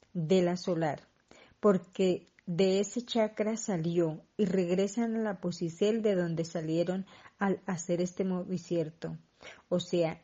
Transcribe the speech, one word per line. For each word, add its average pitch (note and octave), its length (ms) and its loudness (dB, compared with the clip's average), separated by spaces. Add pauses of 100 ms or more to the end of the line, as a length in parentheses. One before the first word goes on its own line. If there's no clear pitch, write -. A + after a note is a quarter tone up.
(120)
de F3+ 280 2
la F3 160 2
solar, E3 520 -2 (520)
porque F#3 680 2 (180)
de F#3+ 340 2
ese G#3 220 -4
chakra A3 540 0
salió E3+ 640 0 (160)
y G#3+ 80 2
regresan G3 720 0
a A3+ 40 -2
la G#3 200 -4
posicel F3+ 640 -2
de G#3 120 2
donde E3 300 0
salieron E3+ 600 -2 (320)
al G3 280 0
hacer F3 360 -2
este F3+ 220 -2
movimiento, F3 920 -4 (520)
o F3+ 120 0
sea, E3 440 -2